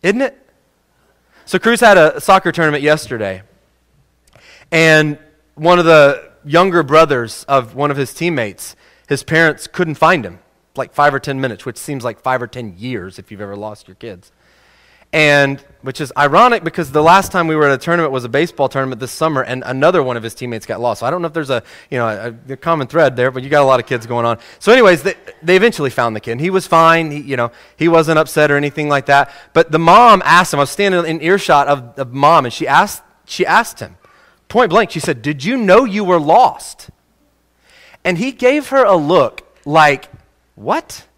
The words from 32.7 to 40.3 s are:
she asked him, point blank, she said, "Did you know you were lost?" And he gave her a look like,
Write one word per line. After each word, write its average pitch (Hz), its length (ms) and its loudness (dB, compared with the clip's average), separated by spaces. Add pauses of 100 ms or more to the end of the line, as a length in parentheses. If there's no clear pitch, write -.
she - 180 -6
asked 220 360 -2
him, 92 180 -16 (500)
point 226 220 0
blank, 202 220 0
she 165 80 -6
said, 139 200 -6
"Did 139 240 -8
you 247 140 -4
know 214 260 4
you 208 200 -4
were 180 160 2
lost?" - 680 0 (1120)
And 180 140 -2
he 254 160 -4
gave 269 360 0
her 269 140 2
a 202 140 4
look 151 500 0 (200)
like, 147 420 2 (460)